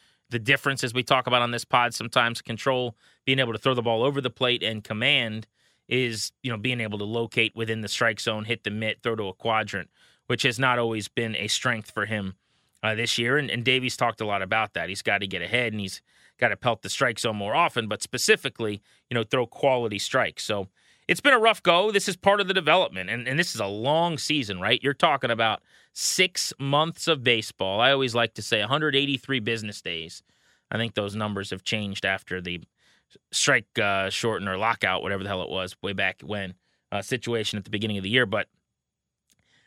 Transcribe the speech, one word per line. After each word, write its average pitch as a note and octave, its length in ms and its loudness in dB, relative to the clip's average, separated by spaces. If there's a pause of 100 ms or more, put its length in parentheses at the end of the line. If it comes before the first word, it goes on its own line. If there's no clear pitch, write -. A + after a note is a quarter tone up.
(300)
The A#2+ 100 -4
difference, C3+ 440 0
as A#2+ 100 -2
we B2 100 0
talk C3 240 2
about B2 140 4
on A#2+ 100 0
this A#2+ 120 -4
pod A#2+ 300 2
sometimes, A#2 480 0
control, B2 560 -2 (280)
being C3+ 140 2
able A#2 140 2
to G#2+ 60 -4
throw C3+ 140 2
the B2 80 0
ball A2+ 220 2
over C#3 160 0
the B2+ 100 -2
plate, B2 340 0
and A2 200 -4
command A2+ 640 -2 (400)
is, B2 440 -2 (100)
you C3 80 -6
know, A2+ 80 -4
being B2 220 -4
able G#2+ 180 -4
to G2+ 80 -6
locate A2+ 500 -2
within A2+ 260 -4
the G2+ 80 -6
strike A2+ 300 0
zone, G#2+ 260 -2
hit A2+ 180 -6
the G#2 60 -4
mitt, G#2+ 320 -4
throw A2+ 140 -2
to G#2 120 -4
a F#2 60 -6
quadrant, G#2+ 560 -2 (380)
which A#2+ 160 -2
has A#2+ 140 2
not B2+ 220 2
always A2+ 300 -2
been A2+ 260 -2
a G#2 120 -4
strength A2+ 440 -2
for G#2 140 -2
him, G2+ 300 -4 (480)
uh, A2 120 0
this A#2 220 -2
year. B2 200 2
And, C#3 120 -2
and A#2 160 -2
Davies B2+ 320 2
talked A#2 240 0
a A2+ 40 -2
lot G2+ 160 0
about G#2+ 320 0
that. E2+ 140 -4
He's G2 140 -8
gotta G2+ 260 0
get F#2 140 -4
ahead, A2+ 320 -2
and G#2 80 -4
he's F#2+ 200 -8 (360)
gotta G#2+ 180 0
pelt A#2 260 -2
the - 80 -8
strike A#2+ 300 0
zone A2 160 -2
more G2+ 180 -2
often, C#3 340 2
but G#2 140 -4
specifically, A#2 800 0 (280)
you B2 60 -2
know, A#2 80 2
throw B2+ 220 0
quality A#2+ 540 0
strikes. A2 460 0
So G2+ 240 -2 (400)
it's F3+ 100 2
been C#4 140 6
a A#3+ 60 8
rough A3 220 4
go. F3+ 300 6
This G3 160 2
is F#3 80 -2
part G3+ 240 4
of G3 80 0
the F#3+ 60 2
development, D3 560 2
and, A#2+ 180 -4
and C3 100 -2
this C#3+ 160 0
is A2+ 60 -6
a G2+ 80 -2
long D3 500 0
season, G#2 440 -4
right? A2+ 200 2
You're C#3 120 0
talking C#3 360 2
about A2 320 0 (300)
six - 680 -2
months D3 520 0
of D3 120 2
baseball. G#2+ 600 0
I C3 100 6
always C3 240 0
like A#2 200 0
to A2+ 60 -10
say A2 200 0
a G#2 60 -4
hundred D3 280 0
eighty-three C#3 460 -2
business G#2+ 400 -6
days. E2+ 420 -10 (480)
I G#2 60 -4
think A2+ 160 -4
those G2+ 240 -4
numbers G#2 320 -4
have F#2+ 160 -8
changed G2+ 400 -4
after F#2+ 340 -2
the F2 220 -6 (720)
strike, - 460 2
uh, G2 320 2
shorten G2+ 380 -2
or F#2 100 -2
lockout, G2+ 460 0
whatever G2 180 -2
the G2 60 -8
hell F#2+ 160 -4
it - 60 -8
was, F#2 320 -4
way G2 100 -4
back F#2+ 320 -2
when, F#2+ 300 -6 (400)
uh, G2+ 80 -2
situation A2+ 560 -2
at G#2 80 -8
the - 40 -18
beginning G#2+ 280 -2
of F#2+ 60 -6
the F#2+ 60 -4
year. B2 160 2
But G2+ 220 -4 (1200)